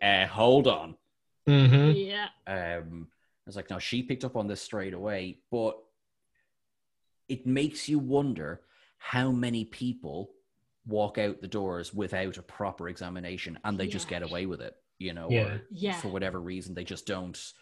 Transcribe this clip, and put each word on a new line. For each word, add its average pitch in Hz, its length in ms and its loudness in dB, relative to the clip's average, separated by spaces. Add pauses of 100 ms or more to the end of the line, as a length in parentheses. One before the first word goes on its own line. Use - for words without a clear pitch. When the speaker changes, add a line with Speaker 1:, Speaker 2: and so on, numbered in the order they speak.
Speaker 1:
"Uh, 98 240 6
hold 123 400 6
on." 82 300 0 (500)
Speaker 2:
Mm-hmm. 139 500 10
Speaker 3:
Yeah. 202 320 -4 (200)
Speaker 1:
Um, 85 640 -6
I - 340 -20
was 98 80 -14
like, 98 160 -10
"No, 92 80 -6
she 120 240 -2
picked 127 220 -6
up 127 100 -8
on 104 140 -2
this 101 120 -6
straight 95 340 -8
away," 92 440 -6 (140)
but 110 260 -2 (1500)
it 127 180 -8
makes 139 420 0
you 151 100 2
wonder 127 640 -2 (360)
how 127 340 0
many 120 320 -2
people 98 680 -8 (560)
walk 104 320 -2
out 104 220 -2
the 95 80 -14
doors 92 440 -6
without 95 460 -4
a 90 40 -16
proper 92 460 -8
examination 90 760 -10
and 104 140 -2
they 95 100 -2
just 98 200 -6
Speaker 3:
Yeah. 87 120 -6
Speaker 1:
get 82 100 -8
away 90 160 -4
with 87 140 -8
it, 55 160 -14 (220)
you 92 140 -6
know, 82 180 -8
Speaker 2:
Yeah. 117 140 4
Speaker 1:
or 101 260 -6
Speaker 3:
Yeah. 196 300 -4
Speaker 1:
for 110 80 -6
whatever 92 320 -4
reason, 92 340 -10
they 85 100 -10
just 87 220 -10
don't, 92 300 -6 (240)